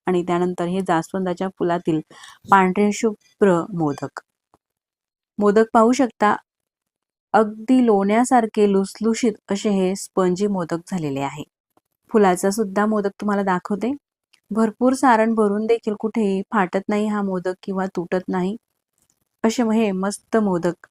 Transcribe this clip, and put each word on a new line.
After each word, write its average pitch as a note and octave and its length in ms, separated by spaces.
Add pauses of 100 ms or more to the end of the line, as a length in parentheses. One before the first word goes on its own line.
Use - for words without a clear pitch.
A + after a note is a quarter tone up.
आणि F3 160
त्यानंतर F3 420
हे F#3 160
जास्वंदाच्या F#3 680 (120)
फुलातील E3+ 400 (520)
पांढरे G3 420
शुभ्र G#3 600 (200)
मोदक. D3 460 (1200)
मोदक G#3 340
पाहू A3+ 180
शकता, A3+ 440 (1000)
अगदी A3 520
लोण्यासारखे A3 880
लुसलुशीत G#3 600 (180)
असे G3+ 180
हे F#3+ 260
स्पंजी F#3 520
मोदक E3+ 440
झालेले D3+ 280
आहे. C#3 240 (680)
फुलाचा F#3 400
सुद्धा G3+ 340
मोदक G#3 260 (100)
तुम्हाला G3+ 220
दाखवते. G3 480 (600)
भरपूर A3+ 420
सारण A3+ 420
भरून G#3+ 300
देखील A3+ 340
कुठेही G#3 420 (100)
फाटत G3 380
नाही G#3 180
हा G#3 140
मोदक F#3 320 (100)
किंवा F#3+ 220 (100)
तुटत F3+ 320
नाही, F#3+ 280 (880)
असे A3+ 200 (100)
हे A3 200
मस्त G3 440
मोदक F3+ 520